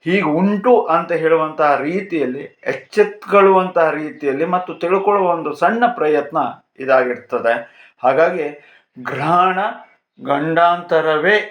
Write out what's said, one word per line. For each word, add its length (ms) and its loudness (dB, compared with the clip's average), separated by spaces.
ಹೀಗೆ 220 0
ಉಂಟು 340 2
ಅಂತ 160 -2
ಹೇಳುವಂತಹ 480 2
ರೀತಿಯಲ್ಲಿ, 540 -4
ಎಚ್ಚೆತ್ಕೊಳ್ಳುವಂತಹ 1160 2
ರೀತಿಯಲ್ಲಿ 440 -4
ಮತ್ತು 160 -4
ತಿಳ್ಕೊಳ್ಳುವ 560 0
ಒಂದು 140 -6
ಸಣ್ಣ 220 2
ಪ್ರಯತ್ನ 400 0
ಇದಾಗಿರ್ತದೆ. 720 0
ಹಾಗಾಗಿ 420 2
ಗ್ರಹಣ 600 0
ಗಂಡಾಂತರವೇ 1160 0